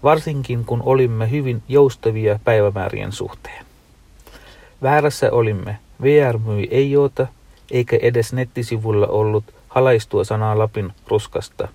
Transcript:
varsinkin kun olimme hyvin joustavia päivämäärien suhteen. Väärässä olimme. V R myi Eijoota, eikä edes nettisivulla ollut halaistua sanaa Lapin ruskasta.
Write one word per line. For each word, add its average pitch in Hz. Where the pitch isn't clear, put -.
varsinkin 139
kun 120
olimme 120
hyvin 131
joustavia 113
päivämäärien 101
suhteen. -
Väärässä 143
olimme. 107
V 139
R 113
myi 107
Eijoota, 139
eikä 120
edes 117
nettisivulla 113
ollut 107
halaistua 117
sanaa 107
Lapin 107
ruskasta. -